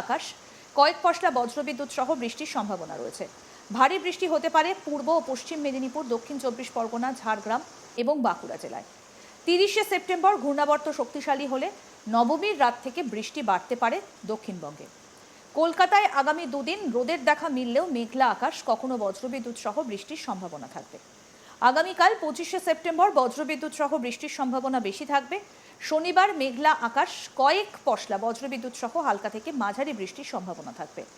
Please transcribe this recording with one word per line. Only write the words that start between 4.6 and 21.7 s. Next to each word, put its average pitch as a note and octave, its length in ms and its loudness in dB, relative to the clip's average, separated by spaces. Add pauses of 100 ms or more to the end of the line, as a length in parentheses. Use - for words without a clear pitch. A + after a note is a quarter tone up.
পূর্ব C#4+ 220 -2 (100)
ও D#4 80 2
পশ্চিম C4+ 400 -6
মেদিনীপুর, C4+ 360 -4 (120)
দক্ষিণ A#3 240 -6
চব্বিশ B3 380 -4
পরগনা, A#3 320 -2 (120)
ঝাড়গ্রাম A3 420 -2 (400)
এবং C#4 120 2 (120)
বাঁকুড়া E3 360 -2
জেলায়। B2+ 240 -10 (580)
তিরিশে G4 460 4
সেপ্টেম্বর F#4 440 4 (100)
ঘূর্ণাবর্ত D4 420 2 (120)
শক্তিশালী C#4 540 -2
হলে C4+ 160 -2 (460)
নবমীর D#4 460 4
রাত F4+ 240 4
থেকে C4+ 180 -6
বৃষ্টি A3 380 -6 (100)
বাড়তে F#3+ 320 0
পারে A#3+ 140 2 (340)
দক্ষিণবঙ্গে। F3 560 -10 (680)
কলকাতায় F#4 540 6 (120)
আগামী D4+ 260 0
দুদিন C#4+ 340 -4 (140)
রোদের C4+ 300 0
দেখা D4+ 240 2
মিললেও B3+ 360 0 (120)
মেঘলা A#3+ 380 2
আকাশ, D4 200 -2 (120)
কখনো C4 280 0 (100)
বজ্রবিদ্যুৎ A#3 600 -6
সহ G#3 120 -4 (140)
বৃষ্টির G#3 360 -10
সম্ভাবনা E3 480 -8
থাকবে। - 240 -14 (720)